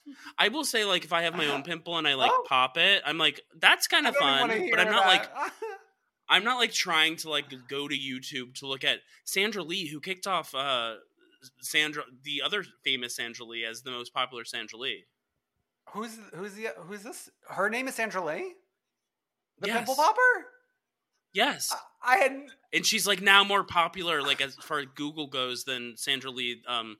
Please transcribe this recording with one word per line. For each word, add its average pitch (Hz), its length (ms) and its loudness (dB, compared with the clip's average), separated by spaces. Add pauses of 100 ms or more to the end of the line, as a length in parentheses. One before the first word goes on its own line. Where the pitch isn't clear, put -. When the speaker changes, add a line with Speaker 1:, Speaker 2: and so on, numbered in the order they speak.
(380)
Speaker 1:
I 208 100 6
will 285 160 -2
say, 220 200 0
like, 180 200 2
if 156 80 -6
I 170 100 2
have 170 120 0
my 160 120 0
own 139 160 0
Speaker 2:
<laughs> - 20 -16
Speaker 1:
pimple 170 320 -6
and 156 120 0
I, 139 60 4
like, 127 200 6
Speaker 2:
Oh. - 140 2
Speaker 1:
pop 127 280 2
it, 190 300 6
I'm 156 120 0
like, 151 240 2 (140)
"That's 247 300 6
kinda 302 240 4
Speaker 2:
I - 20 0
don't 285 100 2
even 143 60 6
Speaker 1:
fun," 135 120 6
Speaker 2:
wanna - 140 4 (160)
Speaker 1:
but 233 80 4
Speaker 2:
hear - 20 6
Speaker 1:
I'm 202 100 4
not, 214 140 4
Speaker 2:
that. 190 280 4
<laughs> 262 80 -8
Speaker 1:
like, 320 100 -2 (760)
I'm 180 160 4
not, 247 140 2
like, 226 140 2
trying 160 440 2
to, 160 140 -10
like, 143 200 -4 (180)
go 143 200 -6
to 147 80 -2
YouTube 131 600 -8
to 139 100 -10
look 135 180 -6
at 127 160 0 (240)
Sandra 202 380 -2
Lee, 170 240 -6
who 147 140 -10
kicked 185 260 -8
off, 170 280 -4
uh, 123 420 -2 (640)
Sandra, 151 420 0 (220)
the 143 180 -6
other 180 220 -2 (200)
famous 123 320 -2
Sandra 117 300 -10
Lee, 117 180 -8
as 113 180 -8
the 127 100 -10
most 120 200 -10
popular 127 320 -4
Sandra 113 340 -12
Lee. 117 260 -8 (840)
Speaker 2:
Who's, 220 280 -10 (160)
who's 190 200 -12
the, 220 260 -8
who's 190 240 -14
this? - 260 -16 (180)
Her 190 220 0
name 254 180 -2
is 254 60 -6
Sandra 190 300 -2
Lee? 349 300 -6 (1080)
The 202 80 -4
Speaker 1:
Yes. 233 80 0
Speaker 2:
pimple 240 180 0
popper? 349 260 4 (1120)
Speaker 1:
Yes. - 400 0 (300)
Speaker 2:
I, 254 120 4
I - 40 8
hadn't 269 320 0 (220)
Speaker 1:
And 165 120 2
she's, 202 220 2
like, 190 140 2
now 196 240 4
more 202 180 2
popular, 170 600 -2
like, 139 180 -2
as 139 160 -4
far 151 240 -6
as 135 60 -8 (100)
Google 147 320 -8
goes 127 360 -6
than 120 320 -8
Sandra 135 340 -4
Lee, 120 360 -6
um, 113 340 -4